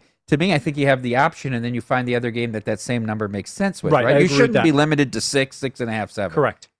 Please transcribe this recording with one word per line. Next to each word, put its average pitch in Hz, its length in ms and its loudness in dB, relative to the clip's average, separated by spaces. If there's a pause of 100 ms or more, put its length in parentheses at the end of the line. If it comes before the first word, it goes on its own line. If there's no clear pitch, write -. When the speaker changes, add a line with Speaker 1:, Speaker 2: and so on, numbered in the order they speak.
(280)
Speaker 1:
to 151 100 2
me, 180 160 2
I 147 60 2
think 147 180 -4
you 139 100 0
have 131 140 2
the 120 160 0
option, 143 360 0
and 117 120 -4
then 120 80 -4
you 120 80 -4
find 123 260 -2
the 123 80 0
other 120 160 -2
game 117 220 -4
that 107 120 -6
that 107 140 -4
same 120 240 -4
number 107 240 -4
makes 98 240 -8
sense - 320 -4
with, - 80 0
Speaker 2:
Right, 123 140 4
Speaker 1:
right? 139 100 4
Speaker 2:
I 143 40 6
Speaker 1:
You 185 60 6
Speaker 2:
agree 139 100 0
with - 20 4
Speaker 1:
shouldn't 233 160 4
Speaker 2:
that. - 100 4
Speaker 1:
be 160 80 4
limited 147 420 2
to 110 80 -4
six, 135 360 -2
six 131 240 -8
and 117 80 -4
a 110 40 -4
half, 107 180 -4
seven. 95 220 -4
Speaker 2:
Correct. 135 360 -2 (100)